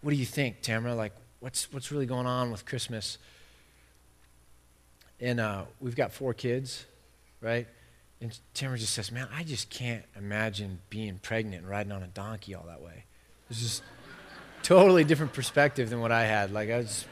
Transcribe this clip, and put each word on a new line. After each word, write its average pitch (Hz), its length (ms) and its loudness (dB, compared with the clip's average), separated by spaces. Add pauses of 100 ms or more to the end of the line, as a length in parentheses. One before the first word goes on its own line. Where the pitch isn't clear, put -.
what 147 100 0
do 147 60 2
you 131 80 0
think, 123 360 -2
Tamara? 117 340 -2
Like, 107 180 -2 (260)
what's, - 320 -6
what's 135 180 -10
really 143 160 -2
going 123 220 -2
on 123 240 0
with 107 140 -10
Christmas?" 117 520 -6 (2000)
And, 120 180 0
uh, 101 240 -2 (160)
we've 123 160 -6
got 120 160 2
four 127 220 -4
kids, 127 520 -4 (540)
right? 117 280 -2 (520)
And 117 180 -10 (160)
Tamara 131 240 -4
just 110 160 -4
says, 107 200 -6
"Man, 127 200 -8
I 160 120 -6
just 143 240 -6
can't 117 340 -6 (140)
imagine 101 600 -4 (100)
being 104 300 -6
pregnant 110 420 -4
and 92 80 -14
riding 101 240 -4
on 95 100 -8
a 92 40 -10
donkey 101 460 -10
all 85 140 -14
that 80 140 -16
way." 85 240 -18 (440)
It's 113 120 -6
just 117 220 -4 (800)
totally 185 420 12
different 147 300 2
perspective 139 560 2
than 120 100 -2
what 117 120 2
I 113 140 6
had. 104 260 2
Like, 107 180 -2
I 120 120 0
just - 300 -6